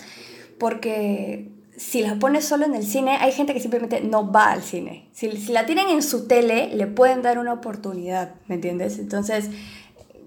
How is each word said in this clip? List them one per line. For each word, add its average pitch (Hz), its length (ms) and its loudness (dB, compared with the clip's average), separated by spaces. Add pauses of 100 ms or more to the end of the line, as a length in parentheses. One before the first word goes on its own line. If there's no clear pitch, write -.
(600)
porque 208 920 -2 (280)
si - 260 -2
las 208 140 0
pones 285 260 2
solo 294 220 2
en 285 100 0
el 214 80 -2
cine, 262 380 0
hay 262 100 4
gente 277 220 0
que 247 80 -2
simplemente 233 400 -2
no 214 300 0
va 208 200 6
al 196 100 -2
cine. - 520 -10
Si, 220 240 -6
si 208 160 -6
la 226 120 2
tienen 370 240 2
en 294 140 4
su 226 240 -4
tele, 240 480 4
le 202 120 0
pueden 254 340 4
dar 240 180 2
una 240 140 -2
oportunidad, 185 840 -6 (120)
¿me 190 80 -4
entiendes? 180 440 -4
Entonces... 208 500 -2 (760)